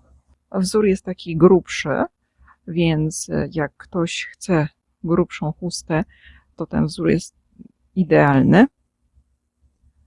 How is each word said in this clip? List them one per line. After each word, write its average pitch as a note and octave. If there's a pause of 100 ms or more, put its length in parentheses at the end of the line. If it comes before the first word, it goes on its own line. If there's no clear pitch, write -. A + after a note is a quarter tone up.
(520)
Wzór G3
jest F#3+
taki F3+
grubszy, E3+ (640)
więc, D#3+
e, D3
jak D3+
ktoś -
chce D#3 (360)
grubszą E3+
chustę, - (520)
to E3
ten D3+
wzór D#3+
jest - (600)
idealny. D3+ (1400)